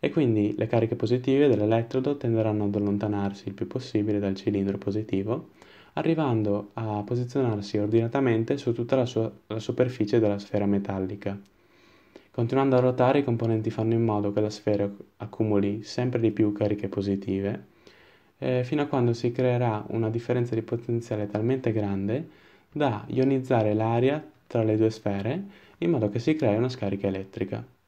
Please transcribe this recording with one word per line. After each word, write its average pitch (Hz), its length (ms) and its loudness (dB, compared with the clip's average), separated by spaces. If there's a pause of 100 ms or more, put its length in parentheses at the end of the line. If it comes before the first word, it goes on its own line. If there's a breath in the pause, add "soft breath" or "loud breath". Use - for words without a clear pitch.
e 143 100 0
quindi 110 480 2
le 113 80 0
cariche 113 300 2
positive 127 500 2
dell'elettrodo 120 720 2
tenderanno 110 480 0
ad 101 100 0
allontanarsi 101 720 -2
il - 80 -8
più 117 140 -6
possibile 104 500 -2
dal 98 160 0
cilindro 98 420 -2
positivo, 107 720 -4 (460 loud breath)
arrivando 123 760 0
a 107 320 -4
posizionarsi 120 720 -2
ordinatamente 117 800 2
su 120 180 -2
tutta 120 220 0
la 123 100 2
sua, 113 240 -2 (160)
la 110 140 -6
superficie 117 580 0
della 104 220 2
sfera 101 260 -2
metallica. 98 760 -2 (920 loud breath)
Continuando 131 420 2
a 127 60 6
ruotare, 127 400 4
i 139 40 0
componenti 113 460 0
fanno 113 240 0
in 117 80 2
modo 104 300 0
che 104 80 0
la 107 100 0
sfera 101 420 -2 (260)
accumuli 104 680 0
sempre 123 340 -2
di 113 140 2
più 107 180 2
cariche 104 380 -2
positive, 98 800 -2 (720 soft breath)
eh, 127 260 0
fino 147 180 -2
a 143 40 0
quando 120 260 2
si 120 180 -2
creerà 120 600 0
una 113 200 -2
differenza 120 460 -2
di 113 60 -2
potenziale 117 680 -4
talmente 120 420 0
grande 104 580 -2 (440 loud breath)
da 127 340 -2
ionizzare 127 680 2
l'aria 120 480 2 (280)
tra 117 160 0
le 107 120 4
due 110 140 4
sfere, 110 540 -4 (340 loud breath)
in 170 120 0
modo 113 180 2
che 117 100 -2
si 156 160 2
crei 113 220 2
una 123 120 2
scarica 101 380 -4
elettrica. 98 580 -6 (240)